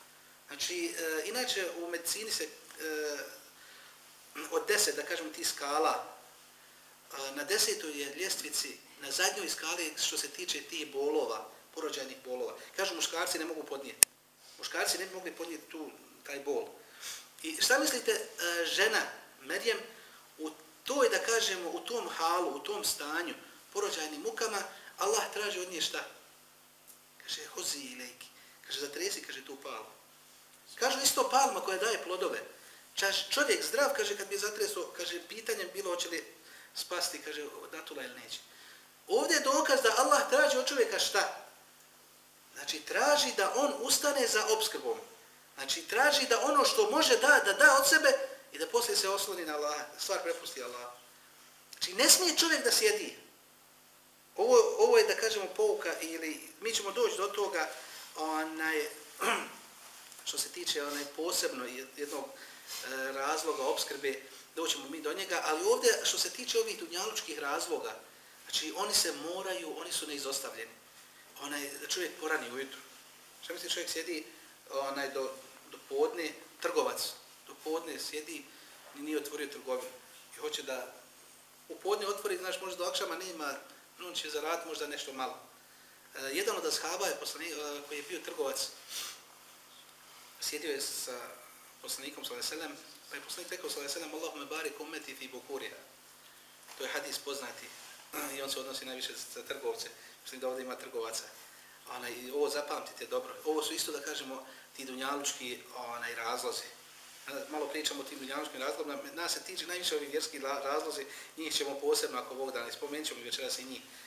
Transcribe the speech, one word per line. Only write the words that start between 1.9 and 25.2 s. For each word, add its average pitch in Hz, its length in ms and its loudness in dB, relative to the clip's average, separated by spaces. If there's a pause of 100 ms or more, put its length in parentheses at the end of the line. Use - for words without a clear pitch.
se, 170 140 -2
e, 151 40 -8 (2000)
od 160 160 2
deset, 202 300 4
da 147 60 -4
kažemo, 165 280 -4
tih 160 180 -2
skala, 143 560 2 (1080)
e, 139 220 -6
na 143 100 -4
desetoj 170 560 2
je 139 140 -4
ljestvici, 147 640 -2 (220)
na 143 100 -8
zadnjoj 185 380 2
skali 160 500 -2
što - 200 0
se 147 100 -2
tiče 147 340 -4
tih 147 300 -6
bolova, 135 580 0 (240)
porođajnih 139 500 -6
bolova. 127 320 -4 (200)
Kažu, 185 180 0
muškarci 165 440 0
ne 160 60 -2
mogu 156 180 -6
podnijeti. 135 440 -8 (520)
Muškarci - 400 -2
ne 185 80 -6
bi 185 80 -12
mogli 175 180 -8
podnijeti 165 380 -10
tu, 151 200 -10 (360)
taj 143 120 -8
bol. 135 300 -2 (720)
I 294 200 -2
šta 269 160 8
mislite, 254 340 2
e, 175 540 0
žena, 185 360 4 (380)
Merjem, 196 380 0 (600)
u 156 120 -4 (340)
toj, 262 240 6
da 190 100 6
kažemo, 190 520 2
u 165 100 -4
tom 220 280 -2
halu, 165 480 2
u - 20 -6
tom 208 260 -4
stanju, 156 500 -2 (380)
porođajnim 156 480 -2
mukama, 220 420 -2 (360)
Allah 202 240 4 (100)